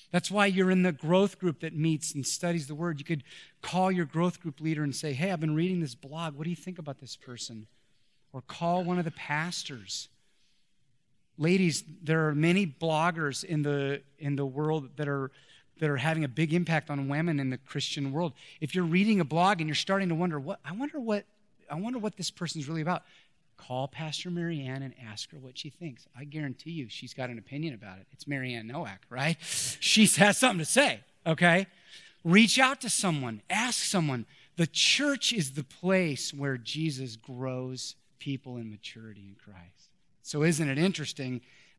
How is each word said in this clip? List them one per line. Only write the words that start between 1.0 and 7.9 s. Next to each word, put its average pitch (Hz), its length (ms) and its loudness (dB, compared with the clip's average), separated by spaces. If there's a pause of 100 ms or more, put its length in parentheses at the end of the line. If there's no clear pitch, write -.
group 175 220 -2
that 165 140 -6
meets 160 400 0
and 135 120 -4
studies 170 400 -2
the 147 80 -10
Word. 160 240 -4
You 143 60 -10
could 156 200 -4 (360)
call 185 320 2
your 175 140 0
growth 170 340 0
group 160 200 -8
leader 156 220 0
and 143 140 -2
say, 151 160 -4
"Hey, 160 180 0
I've 170 100 -2
been 156 140 2
reading 175 260 2
this 135 140 -4
blog. 156 400 -8
What 151 100 -8
do 170 60 -2
you 170 60 -4
think 180 220 -12
about 147 200 -10
this - 180 -14
person?" 113 500 -14 (640)